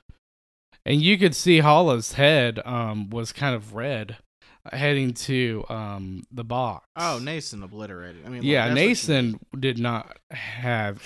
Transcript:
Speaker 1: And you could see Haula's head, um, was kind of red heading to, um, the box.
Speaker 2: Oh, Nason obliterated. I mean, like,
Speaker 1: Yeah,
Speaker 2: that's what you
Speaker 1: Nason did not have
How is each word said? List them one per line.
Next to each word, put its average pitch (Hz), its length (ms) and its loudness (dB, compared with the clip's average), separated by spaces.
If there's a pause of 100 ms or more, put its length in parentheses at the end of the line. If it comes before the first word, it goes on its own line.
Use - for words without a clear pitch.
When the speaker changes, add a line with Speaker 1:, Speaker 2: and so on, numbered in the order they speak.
(840)
Speaker 1:
And 147 160 2
you 185 160 4
could 175 180 4
see 170 260 6
Haula's 151 540 4
head, 135 520 4
um, 110 420 -4
was 113 240 -8
kind 139 220 -2
of 107 200 -10
red 113 440 -6 (520)
heading 135 440 0
to, 123 560 -2
um, 101 600 -8
the 120 140 -10
box. 117 420 -4 (100)
Speaker 2:
Oh, 160 260 -4
Nason 139 400 -10
obliterated. 92 640 -14
I - 20 -16
mean, 123 120 -12
like, 131 60 -2
Speaker 1:
Yeah, 131 220 4
Speaker 2:
that's 123 60 2
what 143 80 4
you 202 60 6
Speaker 1:
Nason 131 520 0 (180)
did 131 200 -2
not 117 400 -4 (140)
have 113 720 -4